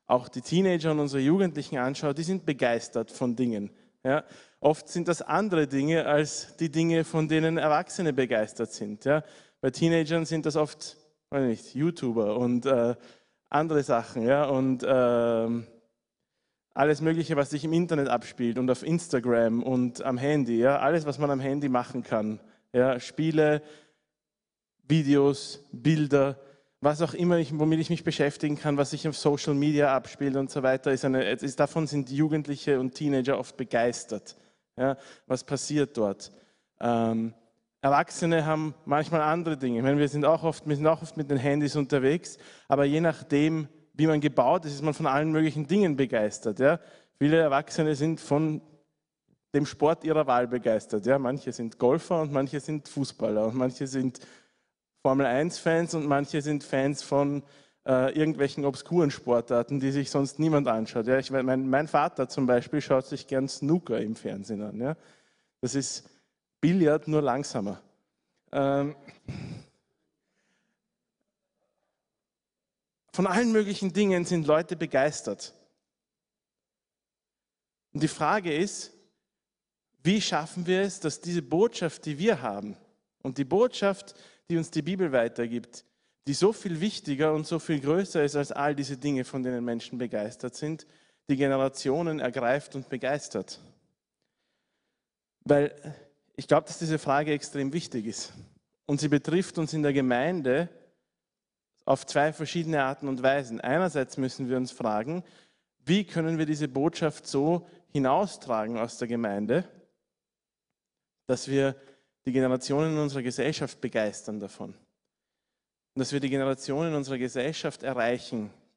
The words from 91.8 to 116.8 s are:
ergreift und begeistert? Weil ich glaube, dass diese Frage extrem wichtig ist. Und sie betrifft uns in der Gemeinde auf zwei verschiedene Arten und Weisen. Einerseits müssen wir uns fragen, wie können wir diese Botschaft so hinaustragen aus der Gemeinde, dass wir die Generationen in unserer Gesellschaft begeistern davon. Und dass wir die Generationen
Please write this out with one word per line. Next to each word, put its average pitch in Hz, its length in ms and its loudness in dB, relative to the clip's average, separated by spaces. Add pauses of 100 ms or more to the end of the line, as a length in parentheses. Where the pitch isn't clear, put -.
ergreift 127 560 -2
und 131 140 -12
begeistert? 127 680 -6 (1900)
Weil 143 280 4 (640)
ich - 120 -12
glaube, 156 200 4
dass - 100 -14
diese 156 220 -2
Frage 147 320 0
extrem 139 420 -4
wichtig 127 320 -6
ist. - 280 -10 (520)
Und 143 140 -2
sie 151 80 -2
betrifft 151 500 0
uns 156 160 -4
in 156 80 -2
der 143 120 2
Gemeinde 139 760 2 (1160)
auf 135 200 0
zwei 151 280 0
verschiedene 156 500 -2
Arten 139 240 -4
und 127 160 -4
Weisen. 131 380 0
Einerseits 151 560 -2
müssen 131 320 -4
wir 131 80 0
uns 127 140 -4
fragen, 120 520 -4 (640)
wie 190 180 2
können 165 340 -2
wir 156 80 0
diese 147 220 -2
Botschaft 147 600 -2
so 160 400 0 (240)
hinaustragen 127 880 0
aus 117 200 -4
der 120 100 -6
Gemeinde, 113 560 0 (1600)
dass 127 200 -2
wir 135 280 0 (500)
die 131 60 -2
Generationen 131 640 0
in 151 60 0
unserer 143 220 -2
Gesellschaft 127 600 -4
begeistern 107 580 -4
davon. 98 320 -12
Und - 1300 -20
dass 127 120 -4
wir 143 80 -4
die 135 100 -4
Generationen 135 600 -2